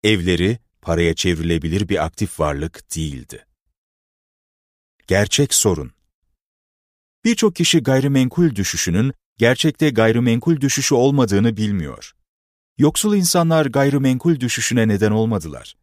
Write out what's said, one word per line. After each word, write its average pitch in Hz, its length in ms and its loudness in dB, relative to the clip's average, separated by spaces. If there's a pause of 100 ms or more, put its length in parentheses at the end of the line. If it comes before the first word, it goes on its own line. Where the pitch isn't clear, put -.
Evleri 92 540 0 (240)
paraya 82 320 0
çevrilebilir 85 720 -2
bir 85 160 -2
aktif - 360 -8
varlık 76 560 -6
değildi. 69 500 -10 (1600)
Gerçek 101 480 0
sorun. 76 380 0 (1300)
Birçok 220 320 2
kişi 170 240 2
gayrimenkul 131 760 2
düşüşünün 98 580 -2 (260)
gerçekte 143 520 2
gayrimenkul 117 720 2
düşüşü 139 340 0
olmadığını 117 600 2
bilmiyor. 90 560 -6 (680)
Yoksul 180 380 2
insanlar 165 500 2
gayrimenkul 139 760 0
düşüşüne 113 480 0
neden 104 220 2
olmadılar. 101 720 -4